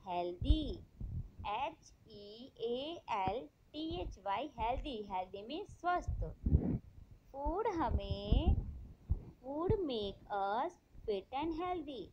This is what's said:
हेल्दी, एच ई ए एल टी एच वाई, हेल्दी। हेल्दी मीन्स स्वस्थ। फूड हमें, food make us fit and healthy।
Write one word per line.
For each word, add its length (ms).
हेल्दी, 560
एच 460
ई 500
ए 420
एल 220
टी 120
एच 240
वाई, 240
हेल्दी। 380
हेल्दी 360
मीन्स 320
स्वस्थ। 440
फूड 360
हमें, 800
food 340
make 540
us 380
fit 360
and 180
healthy। 520